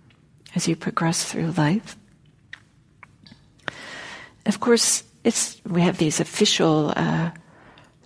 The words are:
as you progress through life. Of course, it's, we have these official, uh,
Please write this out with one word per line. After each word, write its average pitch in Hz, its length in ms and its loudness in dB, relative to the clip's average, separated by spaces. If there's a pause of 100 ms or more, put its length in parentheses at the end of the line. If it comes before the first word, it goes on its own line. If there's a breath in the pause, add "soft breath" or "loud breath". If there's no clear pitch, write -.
(560)
as 175 120 -2
you 165 80 0
progress 160 480 -2
through 160 280 -4
life. 165 460 0 (2500 loud breath)
Of 214 140 0
course, - 440 2 (200)
it's, - 420 -2
we 175 160 2
have 180 160 2
these 151 220 0
official, 156 760 2
uh, 160 360 0 (720 soft breath)